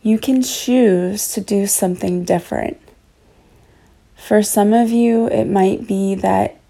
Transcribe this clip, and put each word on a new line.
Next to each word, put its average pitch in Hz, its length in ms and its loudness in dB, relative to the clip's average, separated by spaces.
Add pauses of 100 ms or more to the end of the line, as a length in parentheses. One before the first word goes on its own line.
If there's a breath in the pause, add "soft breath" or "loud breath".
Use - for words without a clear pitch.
You 220 180 0
can 262 240 0
choose 208 920 0
to 220 60 -4
do 202 260 -2
something 180 580 -2
different. - 560 -4 (1400 soft breath)
For 214 260 2
some 208 300 2
of 233 180 2
you, 233 360 2
it - 180 0
might 190 420 0
be 196 280 -2
that 190 400 0 (160)